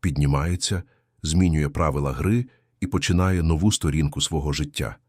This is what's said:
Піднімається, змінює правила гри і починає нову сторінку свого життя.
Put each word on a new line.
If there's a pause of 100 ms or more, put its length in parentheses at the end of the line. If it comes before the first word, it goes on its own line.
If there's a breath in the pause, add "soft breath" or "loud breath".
Піднімається, (400 soft breath)
змінює
правила
гри (340 soft breath)
і
починає
нову
сторінку
свого
життя. (140)